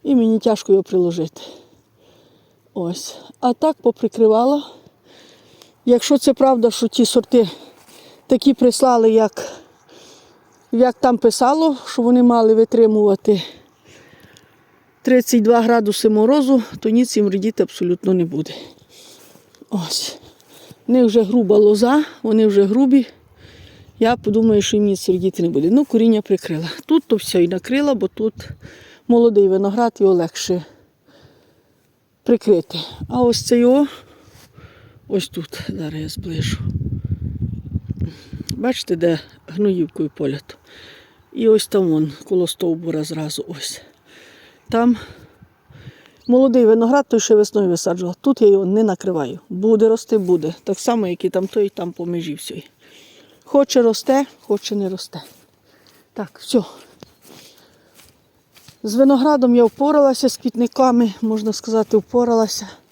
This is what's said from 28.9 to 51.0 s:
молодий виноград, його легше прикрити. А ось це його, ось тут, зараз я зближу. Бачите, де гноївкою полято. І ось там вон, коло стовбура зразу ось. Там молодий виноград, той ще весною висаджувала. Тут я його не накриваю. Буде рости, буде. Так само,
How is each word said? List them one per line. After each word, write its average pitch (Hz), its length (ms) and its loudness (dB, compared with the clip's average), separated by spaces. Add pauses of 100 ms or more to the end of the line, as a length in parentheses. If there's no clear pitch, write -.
молодий 233 400 4
виноград, 202 520 0
його 190 140 4
легше 175 500 -4 (1600)
прикрити. 208 560 0 (300)
А 247 140 -4
ось 240 240 0
це 240 120 2
його, 254 280 4 (1200)
ось 196 200 -4
тут, - 400 -14
зараз 160 320 -10
я 156 80 -10
зближу. - 500 -8 (2000)
Бачите, 220 400 -6
де 165 220 -2 (280)
гноївкою 175 680 -4
полято. 143 380 -8 (800)
І 226 160 -2
ось 214 180 2
там 190 220 0
вон, 156 240 0 (160)
коло 180 180 0
стовбура 165 580 -6
зразу 156 440 -10
ось. - 340 -14 (880)
Там 233 260 2 (1300)
молодий 247 400 4
виноград, 233 420 2
той 226 120 0
ще 226 140 2
весною 208 340 2
висаджувала. 175 520 -4
Тут 277 220 0
я 214 60 6
його 196 160 4
не 202 180 0
накриваю. 180 640 -4
Буде 214 400 0
рости, 220 300 -2
буде. 175 360 -2 (100)
Так 190 140 -6
само, 233 280 -2